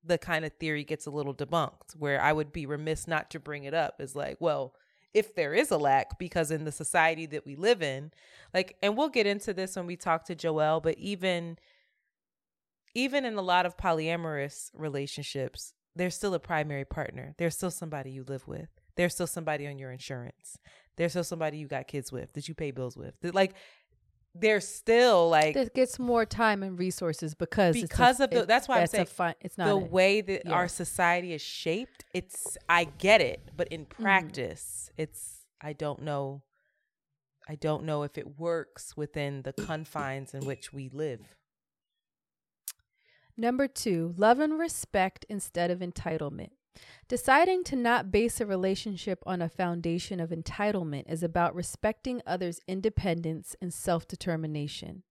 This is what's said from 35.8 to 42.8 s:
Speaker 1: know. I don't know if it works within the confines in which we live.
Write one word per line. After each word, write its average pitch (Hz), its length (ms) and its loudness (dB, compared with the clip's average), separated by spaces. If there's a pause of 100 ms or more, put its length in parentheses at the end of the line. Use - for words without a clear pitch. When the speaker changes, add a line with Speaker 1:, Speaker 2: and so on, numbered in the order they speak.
Speaker 1:
know. 139 400 -4 (1040)
I 156 80 -10
don't 151 280 -2
know 151 180 -2
if 147 160 -8
it 147 200 -12
works - 580 -6
within 143 460 -6
the 135 100 -8
confines 143 800 -8
in 135 120 -8
which - 260 -8
we 135 180 -10
live. 135 440 -8 (2000)